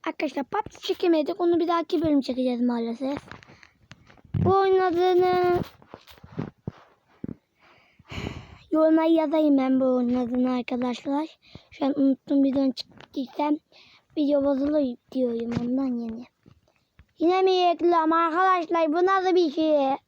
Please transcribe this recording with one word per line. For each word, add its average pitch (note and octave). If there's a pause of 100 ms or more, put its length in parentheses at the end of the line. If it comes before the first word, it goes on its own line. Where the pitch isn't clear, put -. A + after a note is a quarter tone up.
Arkadaşlar D4
pub -
G -
çekemedik. E4+
Onu E4+
bir E4
dahaki E4+
bölüm D4
çekeceğiz B3+
maalesef. A#3+ (1160)
Bu F#4+
oyunun F#4+
adını F4+ (3000)
yorumlara D#4+
yazayım D#4
ben C4
bu B3+
oyunun B3
adını B3+
arkadaşlar. B3+ (440)
Şu -
an C4+
unuttum C4+
videonun C4+
çıktıysam - (600)
video C#4+
bozulur C#4+ (140)
diyorum A#3 (100)
ondan B3+
yeni. A#3 (960)
Yine F4+
mi F#4+
reklam E4+
arkadaşlar? E4
Bu F4+
nasıl F#4+
bir E4+
şey? D4 (120)